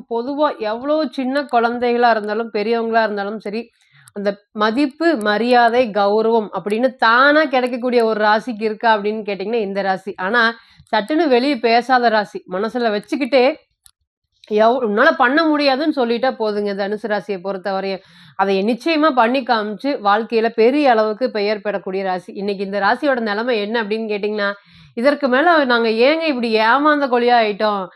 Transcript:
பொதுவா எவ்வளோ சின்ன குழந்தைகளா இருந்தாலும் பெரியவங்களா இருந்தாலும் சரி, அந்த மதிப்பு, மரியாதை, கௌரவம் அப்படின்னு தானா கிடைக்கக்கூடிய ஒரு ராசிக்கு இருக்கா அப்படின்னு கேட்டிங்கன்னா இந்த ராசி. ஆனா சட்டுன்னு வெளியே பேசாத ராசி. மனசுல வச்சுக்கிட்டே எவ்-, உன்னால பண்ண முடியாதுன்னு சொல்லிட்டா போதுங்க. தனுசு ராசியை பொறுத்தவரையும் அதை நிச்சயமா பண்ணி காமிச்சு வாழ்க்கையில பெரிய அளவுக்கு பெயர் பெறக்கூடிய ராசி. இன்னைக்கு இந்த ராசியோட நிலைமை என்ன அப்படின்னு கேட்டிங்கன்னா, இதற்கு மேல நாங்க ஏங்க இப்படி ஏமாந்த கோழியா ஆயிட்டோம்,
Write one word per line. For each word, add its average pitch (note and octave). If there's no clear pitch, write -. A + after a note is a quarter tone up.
பொதுவா C#4
எவ்வளோ A#3+
சின்ன C4+
குழந்தைகளா A#3+
இருந்தாலும் A3
பெரியவங்களா A3+
இருந்தாலும் G#3
சரி, G#3+
அந்த G3+
மதிப்பு, B3
மரியாதை, A#3
கௌரவம் G#3
அப்படின்னு G#3
தானா C4
கிடைக்கக்கூடிய B3
ஒரு A3
ராசிக்கு G#3+
இருக்கா A3
அப்படின்னு G#3+
கேட்டிங்கன்னா G3+
இந்த G3
ராசி. F#3+
ஆனா A3+
சட்டுன்னு D4+
வெளியே C4
பேசாத A#3+
ராசி. G#3
மனசுல A3
வச்சுக்கிட்டே B3
எவ்-, A3+
உன்னால A3+
பண்ண C4+
முடியாதுன்னு D4
சொல்லிட்டா A#3+
போதுங்க. G#3
தனுசு G3+
ராசியை G3+
பொறுத்தவரையும் F#3+
அதை G3
நிச்சயமா D4+
பண்ணி B3+
காமிச்சு A3
வாழ்க்கையில A3
பெரிய B3+
அளவுக்கு A3
பெயர் G#3
பெறக்கூடிய G3
ராசி. F#3
இன்னைக்கு G3+
இந்த G3
ராசியோட A#3+
நிலைமை A3+
என்ன G#3
அப்படின்னு A3
கேட்டிங்கன்னா, G#3
இதற்கு C#4
மேல D4
நாங்க A#3
ஏங்க D#4
இப்படி B3
ஏமாந்த C#4+
கோழியா A#3+
ஆயிட்டோம், G#3